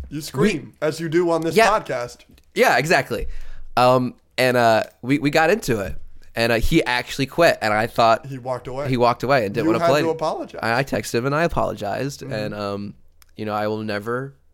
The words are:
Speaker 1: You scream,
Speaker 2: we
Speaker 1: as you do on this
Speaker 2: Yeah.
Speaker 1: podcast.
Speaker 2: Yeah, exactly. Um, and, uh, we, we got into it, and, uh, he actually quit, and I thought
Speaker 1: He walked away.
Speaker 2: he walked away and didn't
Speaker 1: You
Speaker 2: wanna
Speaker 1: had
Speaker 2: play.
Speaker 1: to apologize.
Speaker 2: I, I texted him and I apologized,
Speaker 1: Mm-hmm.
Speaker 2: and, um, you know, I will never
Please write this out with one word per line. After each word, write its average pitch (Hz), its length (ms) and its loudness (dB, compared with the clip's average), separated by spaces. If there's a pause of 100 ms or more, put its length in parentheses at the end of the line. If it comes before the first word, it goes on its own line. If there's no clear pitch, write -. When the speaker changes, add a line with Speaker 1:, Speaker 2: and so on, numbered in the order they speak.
Speaker 1:
You 147 120 -10
scream, 190 600 -2
Speaker 2:
we 147 60 0
Speaker 1:
as 156 120 -4
you 165 100 -6
do 170 200 2
on 165 120 0
this 160 140 -2
Speaker 2:
Yeah. 220 140 6
Speaker 1:
podcast. 165 500 -4 (360)
Speaker 2:
Yeah, 208 220 4
exactly. 135 500 0 (480)
Um, 123 400 4 (220)
and, 123 200 2
uh, 113 280 4 (180)
we, 131 160 0
we 143 100 0
got 156 220 4
into 139 300 0
it, 92 140 -6 (380)
and, 117 200 2
uh, 110 60 2
he 160 260 4
actually 123 420 -2
quit, 160 340 2
and 107 120 0
I 107 140 2
thought 113 380 2
Speaker 1:
He 135 140 -12
walked 123 280 -8
away. 135 220 -6
Speaker 2:
he 131 80 0
walked 120 240 2
away 123 240 2
and 101 80 -4
didn't 110 140 0
Speaker 1:
You 110 60 2
Speaker 2:
wanna 170 100 0
Speaker 1:
had 170 80 4
Speaker 2:
play. 143 100 4
Speaker 1:
to 165 80 0
apologize. 160 540 -4
Speaker 2:
I, 117 160 0
I 139 40 0
texted - 320 -4
him 120 120 0
and 143 80 -2
I 160 80 0
apologized, 104 760 -4
Speaker 1:
Mm-hmm. 135 120 -10
Speaker 2:
and, 107 220 -6
um, 101 380 -8 (420)
you 107 100 -10
know, 104 80 -4
I 107 140 -2
will 107 160 -4
never 117 500 -6 (200)